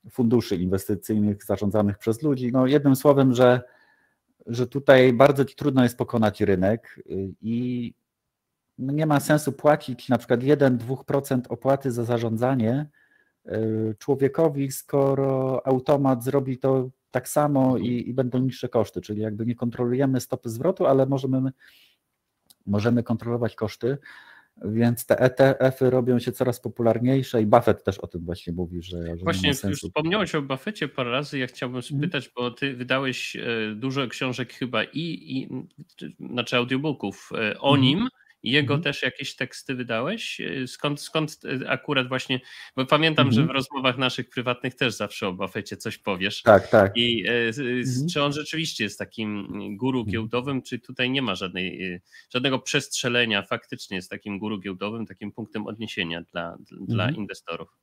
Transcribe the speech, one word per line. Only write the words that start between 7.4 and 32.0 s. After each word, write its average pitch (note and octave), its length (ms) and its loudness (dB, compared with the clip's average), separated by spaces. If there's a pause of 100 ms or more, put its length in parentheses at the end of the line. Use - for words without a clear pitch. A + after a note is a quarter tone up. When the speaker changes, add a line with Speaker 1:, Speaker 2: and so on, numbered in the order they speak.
Speaker 1:
i A#2+ 520 -4 (840)
no, C3 140 -4
nie D#3 140 0
ma D3 140 4
sensu D3 320 0
płacić D3 560 0
na A#2+ 100 4
przykład A#2+ 240 0
jeden, C3+ 360 4
dwóch B2 260 -6
procent C#3 460 -2
opłaty C3+ 420 0
za A#2+ 120 -2
zarządzanie, A#2+ 840 0 (600)
y, A2 500 -2
człowiekowi, C#3 760 0
skoro C3+ 920 0
automat C3 580 2
zrobi C3+ 340 -2
to C3 320 0 (200)
tak - 180 -4
samo D3 320 2
Speaker 2:
Mhm. C3 240 2
Speaker 1:
i, A#2+ 240 -2
i B2 60 -8
będą B2+ 240 0
niższe B2+ 300 -2
koszty, G2+ 320 0
czyli G#2+ 220 -6
jakby A2 240 -4
nie A#2+ 80 -2
kontrolujemy B2 680 0
stopy - 300 -8
zwrotu, D#3+ 360 -2
ale C3+ 200 4
możemy, C3 460 0 (1120)
możemy A2+ 360 2
kontrolować A#2 520 -4
koszty, A#2 440 -4 (640)
więc A#2 420 0
te G#2+ 140 4
E B2+ 100 6
T C3+ 300 4
F-y C3 300 4
robią B2+ 280 2
się A#2 140 -2
coraz B2+ 280 -2
popularniejsze A#2+ 840 2
i G#2+ 40 2
Buffett A2 380 4
też F#2+ 140 -2
o - 80 0
tym E2+ 180 -10
właśnie F2 280 -8
mówi, F2 300 -6
że, F2+ 80 -16 (120)
że - 40 -
nie E2+ 100 -8
ma F2 80 -12
Speaker 2:
Właśnie, E3+ 240 0
już C3+ 100 0
Speaker 1:
sensu. - 300 -4
Speaker 2:
wspomniałeś E3 460 -2
o D3 80 0
Buffetcie C#3 460 -6
parę B2 220 -4
razy, C#3+ 280 -4
ja B2+ 80 -2
chciałbym B2+ 320 -8
Speaker 1:
Mhm. C#3 220 -6